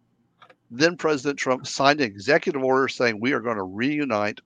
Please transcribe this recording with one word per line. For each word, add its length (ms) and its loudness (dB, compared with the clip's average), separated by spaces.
Then 260 2
President 400 -2
Trump 300 -2
signed 340 2
an 60 0
executive 560 0
order 240 4
saying, 320 0
"We 140 0
are 60 0
gonna 240 -4
reunite 840 -2